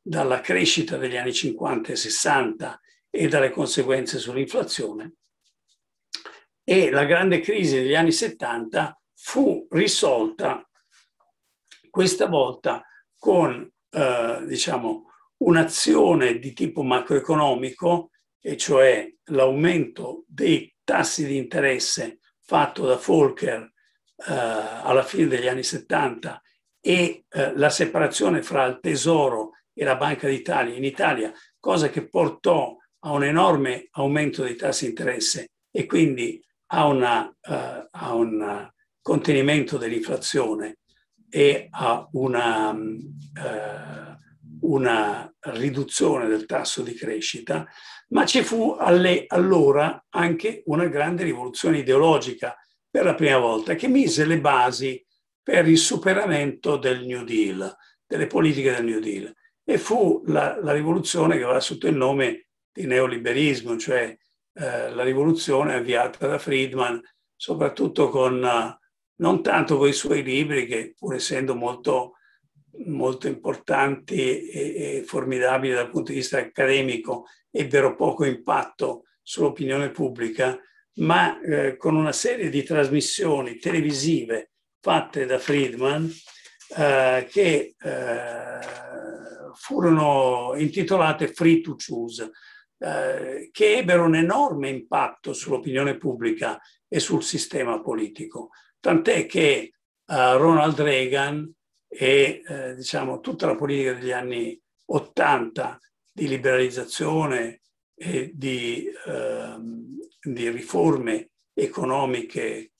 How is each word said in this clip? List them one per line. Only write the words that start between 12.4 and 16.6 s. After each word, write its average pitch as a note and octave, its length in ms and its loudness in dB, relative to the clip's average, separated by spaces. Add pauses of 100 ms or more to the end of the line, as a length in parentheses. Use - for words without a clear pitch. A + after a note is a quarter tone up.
con, D3 500 2 (220)
eh, A#2+ 560 0
diciamo, A#2+ 640 -4 (280)
un'azione D#3+ 1000 4
di B2+ 140 -10
tipo - 300 -4